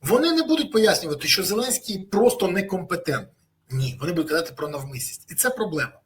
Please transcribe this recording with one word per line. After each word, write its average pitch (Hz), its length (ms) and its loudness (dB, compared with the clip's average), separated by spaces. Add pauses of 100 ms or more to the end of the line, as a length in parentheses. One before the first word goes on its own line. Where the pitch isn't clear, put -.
Вони 254 300 4
не 320 100 2
будуть 302 300 0
пояснювати, 175 560 2
що 190 160 4
Зеленський 220 540 -2
просто 202 500 2
некомпетентний. 175 880 -2 (340)
Ні, 131 300 -4
вони 160 120 -2
будуть 160 180 -2
казати 165 260 0
про 147 120 -6
навмисність. 135 640 -10
І 170 40 -14
це - 160 2
проблема. 185 560 -4